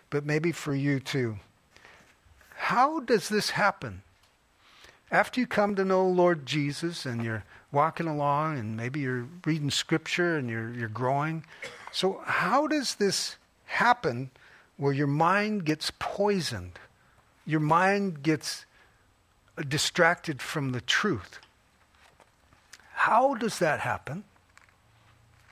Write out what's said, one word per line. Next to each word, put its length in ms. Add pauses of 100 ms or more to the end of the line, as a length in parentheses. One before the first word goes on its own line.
(100)
but 140
maybe 260
for 240
you 240
too, 400 (1160)
how 440
does 280
this 220
happen? 520 (1080)
After 300
you 60
come 300
to 80
know 220
Lord 380
Jesus 600
and 180
you're 200 (280)
walking 340
along 520
and 180
maybe 240
you're 280 (180)
reading 240
Scripture 680
and 140
you're, 200
you're 180
growing, 580 (460)
so 340
how 400
does 300
this 400 (280)
happen 680 (460)
where 160
your 140
mind 580
gets 340
poisoned, 800 (680)
your 140
mind 640
gets 440 (1000)
distracted 760
from 300
the 80
truth? 580 (1500)
How 420
does 260
that 200
happen? 440 (1300)